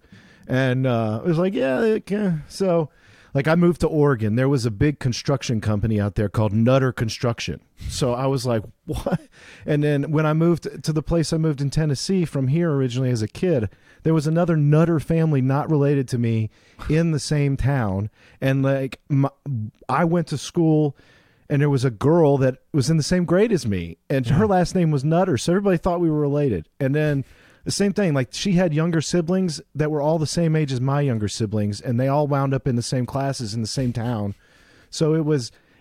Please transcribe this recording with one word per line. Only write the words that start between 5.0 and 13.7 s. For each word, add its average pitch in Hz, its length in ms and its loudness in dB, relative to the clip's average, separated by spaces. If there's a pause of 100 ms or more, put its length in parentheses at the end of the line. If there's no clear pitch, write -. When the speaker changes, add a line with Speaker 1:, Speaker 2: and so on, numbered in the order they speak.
Speaker 1:
construction 127 600 -2
company 107 400 0
out 101 140 -2
there 107 140 0
called 107 240 0
Nutter 127 400 4
Construction. - 680 -4 (300)
So 123 240 -2
I 131 120 -2
was 135 200 -2
like, 113 160 0 (120)
<laughs> - 120 -20
"What?" - 340 -2 (460)
And 147 160 0
then 147 300 0
when 156 120 2
I 151 100 2
moved 160 500 0
to 160 80 -2
the 151 100 -2
place 165 300 -2
I 165 60 0
moved 156 220 0
in 143 80 0
Tennessee 160 560 0
from 139 240 -2
here 165 220 0
originally 131 400 0
as 117 120 0
a 107 60 -2
kid, 147 400 0 (360)